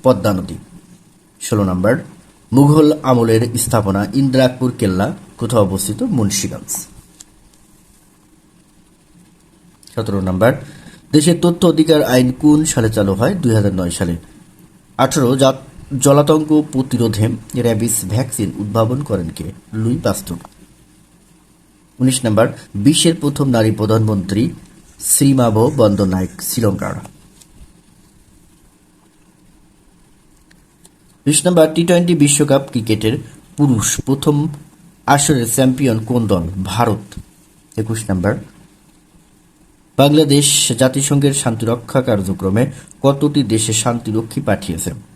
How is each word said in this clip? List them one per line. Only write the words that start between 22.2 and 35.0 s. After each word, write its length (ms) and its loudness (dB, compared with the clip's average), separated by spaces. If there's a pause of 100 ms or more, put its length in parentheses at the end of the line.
নম্বর, 240 2 (260)
বিশ্বের 400 2
প্রথম 340 -2
নারী 220 2
প্রধানমন্ত্রী 800 0 (500)
শ্রীমাভো 760 2
বন্দনায়ক 680 0
শ্রীলঙ্কার। 520 -4 (4000)
বিশ 200 0
নম্বর, 280 6
টি 100 0
টোয়েন্টি 300 2
বিশ্বকাপ 560 2
ক্রিকেটের 480 -2 (380)
পুরুষ 440 0
প্রথম 480 -2 (580)